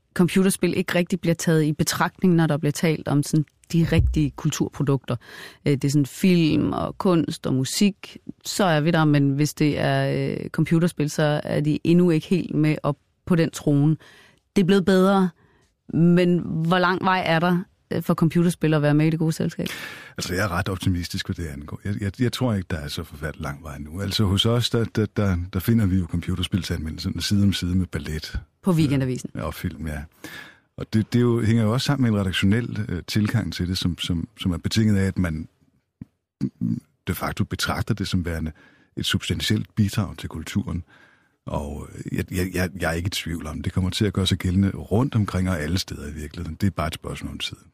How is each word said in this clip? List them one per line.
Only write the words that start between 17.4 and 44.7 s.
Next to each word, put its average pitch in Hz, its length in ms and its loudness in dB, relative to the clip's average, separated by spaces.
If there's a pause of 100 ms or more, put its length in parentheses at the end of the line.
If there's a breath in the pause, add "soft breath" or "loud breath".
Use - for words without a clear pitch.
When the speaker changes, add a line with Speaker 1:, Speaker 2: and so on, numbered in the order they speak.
Speaker 1:
øh, 170 120 -2
for 180 100 0
computerspil 165 600 2
at 151 80 2
være 147 120 4
med 151 140 4
i - 20 4
det 160 100 0
gode 160 120 0
selskab? 170 360 -4 (500 loud breath)
Speaker 2:
Altså, - 160 -6
jeg 92 100 0
er 95 80 0
ret 90 180 -2
optimistisk, 90 580 -4
hvad 92 80 -4
det 82 160 -8
angår. 73 340 -12
Jeg, 101 160 -4
jeg, 101 200 -4
jeg 117 120 2
tror 123 200 0
ikke, 95 180 -2
der 85 60 -2
er 73 100 -8
så 80 160 -8
forfærdelig 76 400 -10
lang 73 200 -8
vej 71 160 -14
nu. 76 220 -10
Altså, 98 240 0
hos 98 200 2
os, 117 240 2
der, 117 160 0 (100)
der, 107 100 2 (120)
der, 98 200 2 (160)
der 95 60 -2
finder 113 260 2
vi 92 120 2
jo 90 80 2
computerspilsanmeldelserne 85 1160 -4
side 101 220 2
om 95 100 4
side 90 220 -2
med 92 100 2
ballet. 78 540 -8 (240)
Speaker 1:
På 196 80 0
Weekendavisen. 135 640 0
Speaker 2:
Øh, - 100 -6
og 76 80 -6
film, 80 340 -8
ja. 76 120 -6 (800 loud breath)
Og - 160 -10
det, 110 200 2
det 120 60 4
er 123 40 6
jo, 120 180 2
hænger 113 220 2
jo 107 100 2
også 131 120 -2
sammen 139 180 0
med 113 80 4
en 101 80 2
redaktionel, 104 680 0
øh, 87 180 -4
tilgang 107 460 0
til 87 140 -4
det, 92 100 -2
som, 87 200 -2
som, 85 300 -4 (120)
som 95 120 -2
er 82 60 -2
betinget 107 400 2
af, 98 100 2
at 90 100 -4
man 82 300 -2 (1600)
de - 60 -2
facto - 300 -4
betragter - 500 -4
det 101 140 -4
som 90 180 -2
værende 80 260 -6 (460 soft breath)
et - 80 -6
substantielt - 720 -2
bidrag 98 420 0
til - 120 -10
kulturen. 82 540 -6 (640 soft breath)
Og 73 420 -8 (240)
jeg, - 200 -2
jeg, 92 220 -2
jeg, 90 160 -2 (100)
jeg 82 100 -2
er 82 40 -2
ikke 87 140 -2
i - 20 -2
tvivl - 380 -8
om, 76 140 -8
det - 120 -6
kommer 92 160 0
til 107 160 0
at 98 80 0
gøre 95 140 0
sig 90 100 0
gældende 95 320 2
rundt 107 460 -2